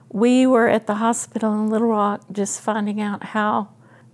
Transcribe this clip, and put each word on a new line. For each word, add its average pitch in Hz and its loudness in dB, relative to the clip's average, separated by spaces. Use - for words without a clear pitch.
we 247 4
were 240 4
at 220 0
the 208 -2
hospital 226 -2
in 214 -2
Little 220 0
Rock 208 0
just 196 -6
finding 208 -4
out 208 -6
how 214 -2